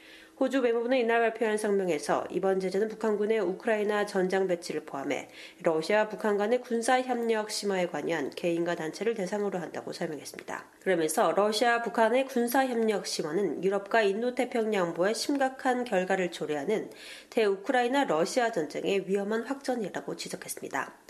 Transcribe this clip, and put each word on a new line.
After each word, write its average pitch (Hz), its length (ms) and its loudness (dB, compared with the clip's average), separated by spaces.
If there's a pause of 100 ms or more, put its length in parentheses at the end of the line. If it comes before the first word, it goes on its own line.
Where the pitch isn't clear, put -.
(400)
호주 262 220 2
외무부는 240 340 2
이날 233 240 4
발표한 226 380 2
성명에서 185 720 2
이번 190 300 2
제재는 190 280 0
북한군의 214 520 0
우크라이나 208 680 0
전장 190 400 2
배치를 170 400 -4
포함해 139 420 -6 (340)
러시아와 175 460 2
북한 208 300 0
간의 226 240 2
군사 247 400 2
협력 226 480 0
심화에 185 380 0
관여한 151 420 -2
개인과 170 440 -2
단체를 165 380 -2
대상으로 202 460 -2
한다고 - 340 -8
설명했습니다. - 720 -8 (160)
그러면서 170 520 2
러시아 220 500 2
북한의 226 420 2
군사 247 420 2
협력 220 400 0
심화는 165 560 -2
유럽과 202 380 2
인도태평양보에 214 1120 0
심각한 262 720 0
결과를 185 460 0
초래하는 151 600 -2 (380)
대우크라이나 240 760 2
러시아 190 460 2
전쟁의 175 600 -2
위험한 202 320 0
확전이라고 240 760 -4
지적했습니다. - 760 -8 (160)